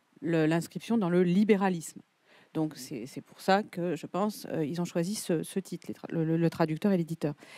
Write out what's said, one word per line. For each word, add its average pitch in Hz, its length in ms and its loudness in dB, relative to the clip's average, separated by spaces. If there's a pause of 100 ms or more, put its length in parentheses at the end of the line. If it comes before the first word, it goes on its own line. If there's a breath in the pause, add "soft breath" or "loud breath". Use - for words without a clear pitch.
(200)
le, 160 260 2
l'inscription 170 500 0
dans 185 140 0
le 180 120 6
libéralisme. 185 760 2 (540 soft breath)
Donc, 156 220 -2
c'est, 120 300 -10
c'est 143 140 -12
pour - 200 -20
ça 196 240 4
que, 170 320 -4
je - 100 -12
pense, 202 420 -2
euh, 160 160 -2
ils 165 160 -2
ont 175 40 0
choisi 175 320 -2
ce, 160 260 0
ce - 160 -6
titre, - 300 -10
les 165 60 -10
tra-, - 140 -16
le, 165 160 0
le, 160 120 2
le 165 140 4
traducteur 165 420 0
et 190 40 4
l'éditeur. 160 380 -2 (240 loud breath)